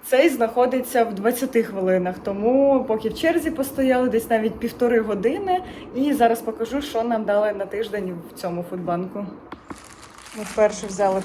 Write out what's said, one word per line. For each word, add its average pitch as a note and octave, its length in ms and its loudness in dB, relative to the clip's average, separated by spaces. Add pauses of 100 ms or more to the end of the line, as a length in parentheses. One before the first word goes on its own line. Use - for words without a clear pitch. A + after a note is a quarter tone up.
цей C#4 240 6
знаходиться B3 720 2
в A3 100 -2
двадцяти A#3+ 500 0
хвилинах. F#3 600 0
Тому B3 640 4
поки A3 220 0
в - 40 -6
черзі E4 380 0
постояли, B3+ 580 0
десь A3+ 200 0
навіть A3 300 0
півтори A#3+ 400 2
години. C4+ 600 0 (360)
І C#4 180 2
зараз A#3 280 4
покажу, A3+ 400 -4
що A#3 220 -4
нам A3+ 200 0
дали G#3 300 2
на G3 120 -4
тиждень G3+ 480 -6 (160)
в - 100 -18
цьому F3 300 -4
фудбанку. F3+ 560 -4 (1120)
Ми G#3+ 60 -8
вперше G#3+ 440 0
взяли G3 380 0